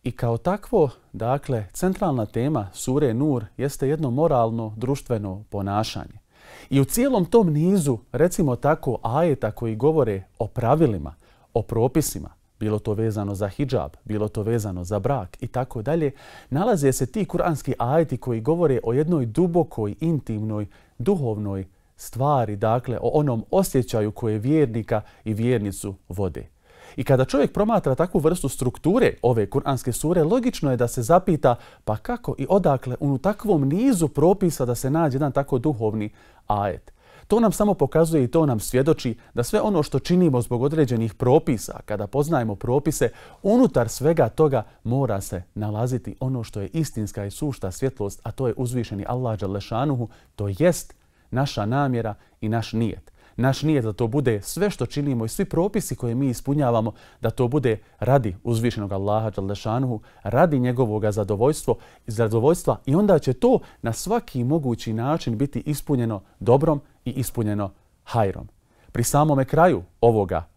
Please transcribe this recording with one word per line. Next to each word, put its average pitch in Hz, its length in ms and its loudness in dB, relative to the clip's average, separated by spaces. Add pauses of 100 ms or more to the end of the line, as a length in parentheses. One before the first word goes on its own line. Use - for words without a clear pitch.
I 123 100 -6
kao 117 240 -2
takvo, 175 540 0 (220)
dakle, 120 600 -2
centralna 175 540 -2
tema 120 460 -2
sure 131 420 0
Nur 127 300 0 (120)
jeste 135 320 -4
jedno 151 220 -2
moralno, 117 680 0
društveno 110 760 -4
ponašanje. 101 680 -4 (520)
I 139 100 4
u 139 40 4
cijelom 240 400 2
tom 190 280 4
nizu, 147 460 2 (140)
recimo 156 440 2
tako, 143 460 0
ajeta 131 480 0
koji 113 260 -6
govore 117 460 2 (160)
o 110 80 -4
pravilima, 113 680 0 (400)
o 113 80 2
propisima, 113 680 -2 (320)
bilo 107 180 -2
to 107 160 -2
vezano 104 400 -2
za 101 140 -4
hidžab, 117 420 -2 (140)
bilo 107 240 -2
to 107 140 -6
vezano 101 420 -2
za 98 140 -2
brak 107 420 -2
i 123 60 -6
tako 127 360 -6
dalje, 147 280 0 (400)
nalaze 151 420 2
se 127 140 0
ti 208 180 -4
kuranski 156 540 -2
ajeti 139 380 2
koji 113 240 -4
govore 147 440 2
o 113 80 0
jednoj 151 340 2
dubokoj, 135 720 0
intimnoj, 110 680 -2 (320)
duhovnoj 107 680 -2 (300)
stvari, 120 600 0
dakle, 113 440 0
o 120 140 0
onom 143 360 0
osjećaju 120 640 0
koje 110 260 -4
vjernika 117 640 0 (240)
i 110 100 -2
vjernicu 104 600 -2 (140)
vode. 90 400 -6 (480)
I 123 80 -6
kada 131 200 4
čovjek - 280 0
promatra 196 420 2
takvu 175 240 0
vrstu 160 300 0
strukture 156 720 0
ove 113 280 2
kuranske 131 420 -2
sure, 160 300 0
logično 220 480 0
je 127 60 2
da 120 120 0
se 123 140 -4
zapita 147 540 4 (280)
pa 107 120 -2
kako - 420 -8
i 135 100 -4
odakle 147 520 2
u 139 180 0
takvom 190 500 0
nizu 185 400 2
propisa 156 560 2
da 120 100 0
se 131 160 -2
nađe 151 260 2
jedan 139 160 0
tako 139 260 0
duhovni 110 520 -2 (360)
ajet. 101 480 -2 (320)
To 214 140 2
nam 220 120 4
samo 208 220 2
pokazuje 160 500 2
i 120 40 0
to 160 180 4
nam 120 140 0
svjedoči 135 560 0 (180)
da 120 80 -2
sve 208 180 0
ono 196 220 2
što 135 160 -2
činimo 170 440 4
zbog 117 200 -2
određenih 123 520 0
propisa, 131 720 2
kada 104 220 -6
poznajemo 135 480 0
propise, 131 540 0 (340)
unutar 196 460 4
svega 147 400 2
toga 131 340 2 (220)
mora 117 360 0
se 90 220 -8 (120)
nalaziti 107 680 -4
ono 131 240 -4
što - 160 -10
je 98 80 -8
istinska 110 560 -4
i 101 60 -6
sušta 123 400 -6
svjetlost, 107 520 -6
a 117 80 -8
to 131 160 -4
je 113 100 -2
uzvišeni 117 520 -4
Allah 120 300 -4
dželle 101 220 -4
šanuhu, 120 480 -4 (280)
to 101 120 -4 (100)
jest - 360 0 (360)
naša 120 360 -2
namjera 120 480 -2 (260)
i 110 80 -4
naš 113 240 -2
nijet. 113 420 -4 (220)
Naš 131 260 0
nijet 147 220 2
da 110 80 -2
to 120 140 -2
bude 117 360 0
sve 196 280 -2
što - 160 -4
činimo 139 380 -2
i 113 40 -6
svi 190 160 -2
propisi 170 520 -2
koje 117 180 -4
mi 135 140 0
ispunjavamo, 120 640 0 (280)
da 113 100 0
to 123 180 0
bude 120 300 0 (200)
radi 107 460 2
uzvišenog 113 480 0
Allaha 101 380 0
dželle 98 240 -4
šanuhu, 117 460 -4 (220)
radi 143 360 2
njegovoga 117 540 0
zadovoljstvo-, 110 640 0 (320)
zadovoljstva 113 800 0
i 135 80 2
onda 196 240 4
će 135 140 0
to 240 260 2 (240)
na 117 100 -2
svaki 180 520 -4
mogući 127 480 -2
način 120 460 -2
biti 127 280 -4
ispunjeno 123 540 -2 (200)
dobrom 139 400 4 (240)
i 127 60 -4
ispunjeno 104 600 -2 (340)
hajrom. 101 440 -2 (440)
Pri 117 120 -2
samome 143 400 4
kraju 143 380 4 (180)
ovoga 98 440 4 (120)